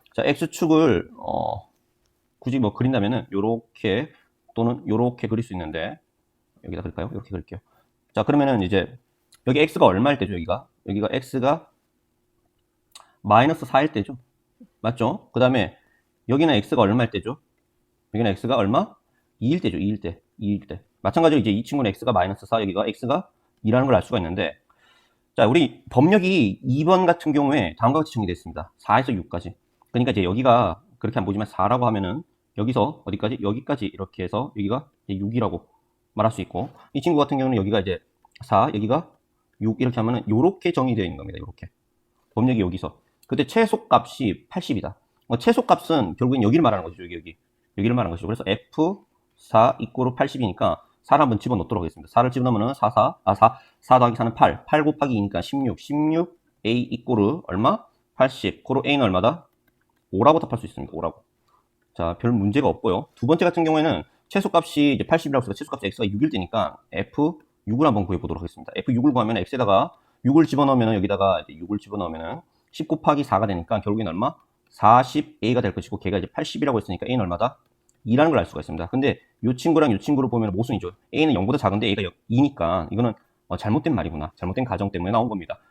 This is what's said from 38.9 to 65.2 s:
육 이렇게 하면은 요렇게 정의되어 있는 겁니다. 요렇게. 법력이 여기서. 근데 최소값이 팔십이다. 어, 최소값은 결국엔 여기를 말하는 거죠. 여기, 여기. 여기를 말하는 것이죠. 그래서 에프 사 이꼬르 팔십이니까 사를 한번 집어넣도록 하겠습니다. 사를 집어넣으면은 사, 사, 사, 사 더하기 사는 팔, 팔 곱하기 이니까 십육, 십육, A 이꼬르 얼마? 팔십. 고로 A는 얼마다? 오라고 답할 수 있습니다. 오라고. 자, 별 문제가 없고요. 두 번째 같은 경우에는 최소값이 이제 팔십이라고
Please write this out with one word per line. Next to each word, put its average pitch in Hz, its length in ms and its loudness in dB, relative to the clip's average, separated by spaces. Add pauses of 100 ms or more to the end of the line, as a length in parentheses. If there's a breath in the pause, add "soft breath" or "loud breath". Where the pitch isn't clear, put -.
육 107 200 -2
이렇게 123 160 0
하면은 117 320 -2
요렇게 165 440 2
정의되어 123 320 0
있는 78 140 -6
겁니다. - 200 -12
요렇게. - 300 -14 (640)
법력이 117 260 2
여기서. 90 380 -4 (280)
근데 - 200 -2
최소값이 - 1000 0
팔십이다. - 480 -8 (320)
어, 117 100 -2
최소값은 160 800 0
결국엔 127 260 0
여기를 127 200 4
말하는 107 200 2
거죠. 85 220 -14
여기, 87 100 -14
여기. 80 220 -16 (420)
여기를 113 160 2
말하는 110 160 -2
것이죠. 85 160 -8
그래서 110 200 -6
에프 156 520 -2 (380)
사 - 420 2
이꼬르 127 360 -4
팔십이니까 101 680 -2 (200)
사를 143 200 4
한번 117 160 2
집어넣도록 104 440 -2
하겠습니다. 80 280 -10
사를 123 200 2
집어넣으면은 123 440 0
사, - 160 0
사, 123 260 2 (180)
사, 110 240 4 (220 loud breath)
사 131 180 4
더하기 120 180 4
사는 113 180 -2
팔, 101 320 2
팔 151 180 2
곱하기 143 300 0
이니까 101 260 -2
십육, 131 380 -4
십육, 156 600 -2 (280)
A 120 160 0
이꼬르 123 640 0
얼마? 123 380 -2 (320)
팔십. - 480 -2
고로 131 200 -2
A는 139 200 2
얼마다? 101 440 0 (640)
오라고 135 300 4
답할 123 180 -6
수 - 80 -12
있습니다. - 280 -14
오라고. 82 280 -8 (720)
자, 87 240 -4
별 120 140 0
문제가 101 360 2
없고요. 107 460 -2
두 - 120 -4
번째 165 180 2
같은 170 200 2
경우에는 156 380 2 (260)
최소값이 151 680 0
이제 - 120 -4
팔십이라고 143 360 0